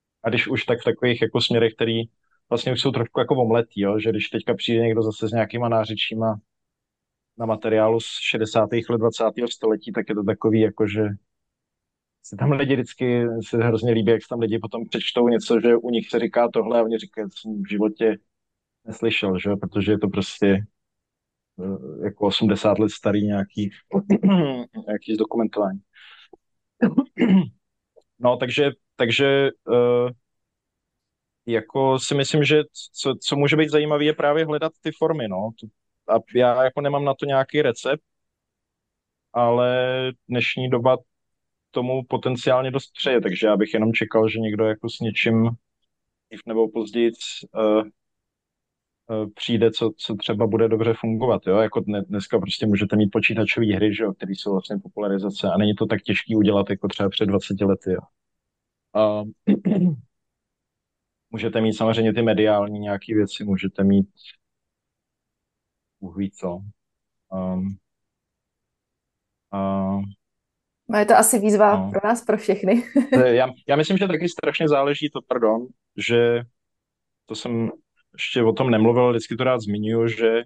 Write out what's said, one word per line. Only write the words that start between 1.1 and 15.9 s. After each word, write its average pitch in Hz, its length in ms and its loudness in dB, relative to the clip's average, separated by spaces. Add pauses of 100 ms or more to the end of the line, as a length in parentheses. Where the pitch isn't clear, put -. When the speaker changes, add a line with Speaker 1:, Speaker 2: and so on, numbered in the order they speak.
Speaker 1:
jako 120 180 0
směrech, 117 340 2
který 113 280 -2 (460)
vlastně 123 240 -2
už 120 80 -2
jsou 135 100 0
trošku 120 300 -2
jako 135 140 0
omletý, 117 460 0
jo? 101 180 0
Že 110 120 -2
když - 180 -4
teďka 117 260 -4
přijde 113 280 0
někdo 113 200 0
zase 110 260 -4
s 104 40 -8
nějakýma 117 360 -2
nářečíma 110 720 -4 (960)
na 113 80 -6
materiálu 110 540 0
z - 60 -8 (240)
šedesátých 117 600 -2
let 117 80 0
dvacátého 117 500 -2
století, 110 440 -2
tak 104 160 -4
je 107 60 -4
to 104 100 -2
takový, 110 360 2
jako 110 260 2
že 104 160 -2 (1200)
si - 140 -16
tam 135 160 2
lidi 139 220 0
vždycky, 123 500 0 (240)
se - 80 -4
hrozně 113 360 2
líbí, 113 200 4
jak 107 100 2
si - 60 -20
tam 117 120 -6
lidi 113 180 0
potom 117 300 -8
přečtou 120 400 0
něco, 117 320 2
že 117 160 6
u 123 140 -2